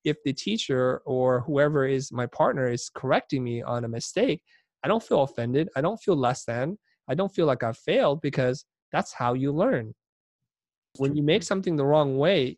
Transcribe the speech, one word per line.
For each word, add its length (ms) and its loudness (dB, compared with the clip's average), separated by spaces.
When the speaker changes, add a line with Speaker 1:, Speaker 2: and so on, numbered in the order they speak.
Speaker 1:
if 220 0
the 80 0
teacher 720 0
or 360 2
whoever 440 2
is 260 -2
my 140 -4
partner 420 0
is 220 -4
correcting 540 -2
me 180 -4
on 240 -4
a 20 -6
mistake, 540 -2
I 40 -4
don't 160 0
feel 180 2
offended. 540 -2
I 60 -2
don't 200 -2
feel 140 2
less 300 0
than. 320 -4
I 80 -2
don't 180 -2
feel 120 0
like 180 0
I've 140 -2
failed 440 0
because 440 -2
that's 220 -2
how 200 -2
you 180 -2
learn. 420 -2
When 140 0
Speaker 2:
True. 60 0
Speaker 1:
you 60 0
make 200 2
something 320 -2
the 100 0
wrong 320 4
way, 400 2